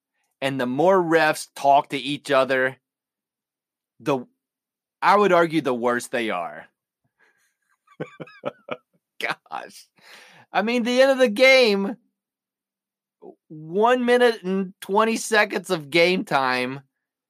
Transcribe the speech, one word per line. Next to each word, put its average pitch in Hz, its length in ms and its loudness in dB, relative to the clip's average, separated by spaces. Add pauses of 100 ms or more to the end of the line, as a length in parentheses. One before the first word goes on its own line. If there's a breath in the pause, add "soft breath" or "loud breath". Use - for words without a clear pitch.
(420)
and 135 180 -6
the 127 60 -2
more 156 320 2
refs 160 580 0
talk 139 340 2
to 143 80 -8
each 135 320 -8
other, 131 460 0 (1300)
the, 127 240 -4 (760)
I 175 140 4
would 202 160 4
argue 170 300 2
the 127 120 -2
worse 120 340 -2
they 113 240 -4
are. 82 340 -8 (1300)
<laughs> - 1200 -16
Gosh. - 680 -12 (640 loud breath)
I 185 100 -2
mean, 233 220 -2
the 247 180 2
end 269 100 6
of 269 60 2
the 254 120 4
game, 233 680 2 (1500)
one 202 560 -2
minute 240 380 2
and 190 360 -4
twenty 220 380 0
seconds 208 540 -2
of 151 180 -6
game 175 340 2
time 131 580 -2 (480)